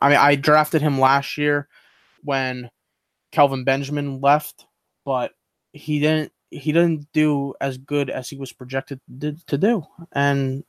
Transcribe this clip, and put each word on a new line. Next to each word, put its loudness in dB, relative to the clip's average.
I 6
mean, 6
I 6
drafted 2
him 0
last 2
year -2
when -6
Kelvin 2
Benjamin -2
left, 0
but -4
he -4
didn't, 0
he -4
didn't 2
do 0
as -4
good -4
as -8
he -12
was -10
projected -8
to, -4
to 0
do. 2
And 0